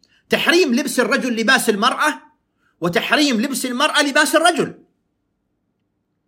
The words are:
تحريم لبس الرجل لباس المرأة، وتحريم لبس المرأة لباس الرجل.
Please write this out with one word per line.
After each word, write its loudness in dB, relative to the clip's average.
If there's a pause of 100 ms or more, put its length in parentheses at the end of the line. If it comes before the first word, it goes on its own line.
(300)
تحريم 2
لبس -2
الرجل 0
لباس 2
المرأة، 0 (600)
وتحريم 0
لبس -4
المرأة 0
لباس 0
الرجل. 0 (1400)